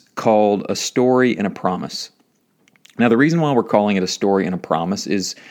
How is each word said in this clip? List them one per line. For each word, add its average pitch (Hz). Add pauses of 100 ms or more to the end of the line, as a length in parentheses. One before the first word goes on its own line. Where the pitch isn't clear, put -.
(140)
called 107
A 98
Story 127
and 101
a 90
Promise. - (880)
Now, 117
the 113
reason 160
why 151
we're 117
calling 104
it 92
A 92
Story 98
and 90
a 90
Promise 87
is 92 (180)